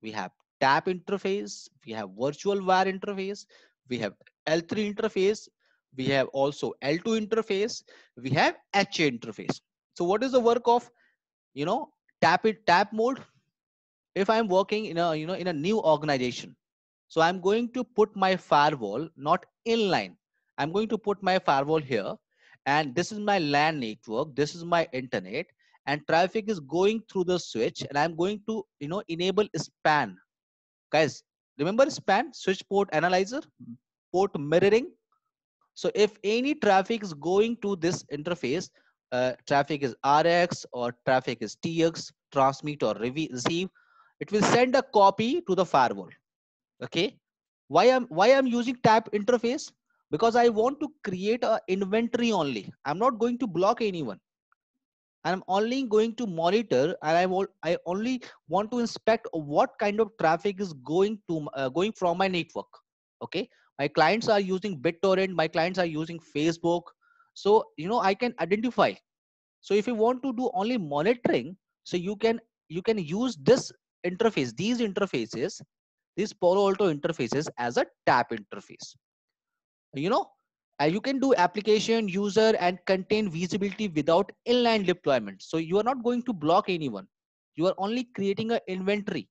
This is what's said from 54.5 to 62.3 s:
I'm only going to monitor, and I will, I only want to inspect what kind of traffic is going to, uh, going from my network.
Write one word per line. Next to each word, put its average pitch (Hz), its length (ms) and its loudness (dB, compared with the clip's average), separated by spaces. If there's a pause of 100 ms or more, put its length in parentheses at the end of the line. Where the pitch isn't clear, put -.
I'm 180 240 -2
only 226 360 0
going 220 320 2
to 247 100 -6
monitor, 170 760 0
and 156 140 2
I 180 80 4
will, 185 220 0 (160)
I 165 240 0
only 226 360 -4 (240)
want 196 260 -2
to 247 60 -2
inspect 226 540 0
what 160 380 0 (100)
kind 208 180 0
of 214 120 2 (100)
traffic 190 400 2
is 180 140 -6
going 180 440 0 (120)
to, 156 240 -4
uh, 135 160 -2
going 180 220 0
from 175 260 -2
my 190 100 2
network. 165 380 -4 (560)